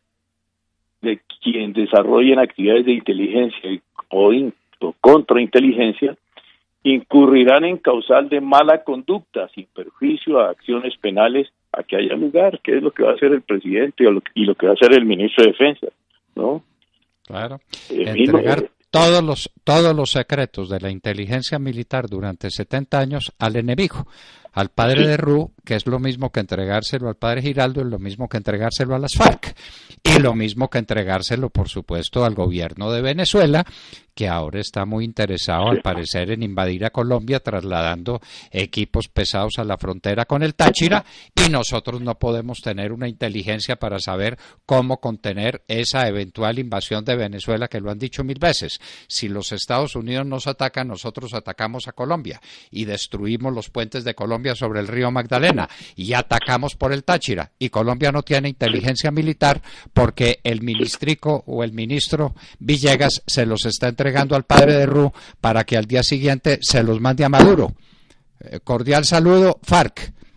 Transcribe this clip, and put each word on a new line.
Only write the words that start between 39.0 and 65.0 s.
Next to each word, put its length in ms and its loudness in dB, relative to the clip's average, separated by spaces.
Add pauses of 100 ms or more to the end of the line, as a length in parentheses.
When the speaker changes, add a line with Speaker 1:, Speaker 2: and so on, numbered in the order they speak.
Speaker 2:
pesados 500 -4
a 60 -4
la 160 -6
frontera 460 -4
con 180 -2
el 100 -2
Táchira, 500 0 (300)
y 180 2
nosotros 500 -4
no 180 -6
podemos 420 -4
tener 300 -6
una 160 -8
inteligencia 680 -6
para 200 -6
saber 400 -6 (300)
cómo 300 0
contener 680 -6
esa 400 -2
eventual 520 -6
invasión 460 -6
de 100 -2
Venezuela, 520 -6
que 140 -10
lo 80 -8
han 80 -8
dicho 260 -10
mil 160 -8
veces. 400 -4 (280)
Si 220 -8
los 220 -8
Estados 440 -6
Unidos 320 -8
nos 180 -10
atacan, 440 -6
nosotros 440 -12
atacamos 540 -10
a 60 -16
Colombia 460 -8 (300)
y 160 -8
destruimos 640 -6
los 200 -10
puentes 320 -8
de 100 -6
Colombia 300 -6 (100)
sobre 280 -6
el 80 -6
río 200 -2
Magdalena 600 -2 (260)
y 180 -6
atacamos 640 -2
por 160 -4
el 140 -6
Táchira, 520 -4
y 120 -6
Colombia 420 0
no 120 -2
tiene 260 -2
inteligencia 600 -2
militar 520 0 (320)
porque 500 2
el 180 -2
ministrico 840 -4
o 160 -6
el 80 -6
ministro 640 -4 (260)
Villegas 640 0
se 200 -2
los 200 -2
está 220 -2
entregando 480 0
al 80 0
padre 300 6
de 120 4
Ru 280 2 (260)